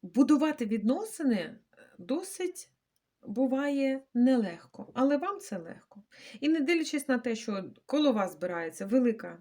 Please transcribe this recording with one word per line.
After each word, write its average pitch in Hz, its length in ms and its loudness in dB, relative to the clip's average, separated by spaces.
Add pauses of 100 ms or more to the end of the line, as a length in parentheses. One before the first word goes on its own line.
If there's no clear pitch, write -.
будувати 277 640 2
відносини, 247 680 0
е, 165 220 -6 (400)
досить 349 720 -6 (560)
буває 269 760 0 (120)
нелегко, 240 800 0
але 277 220 4
вам 370 240 -2
це - 180 -10
легко. 170 440 -16 (380)
І 285 80 2
не 320 120 4
дивлячись 311 480 0
на 254 100 2
те, 233 160 -2
що 202 300 -6 (220)
коло 285 260 4
вас 196 200 0
збирається 170 540 -6
велика 220 540 2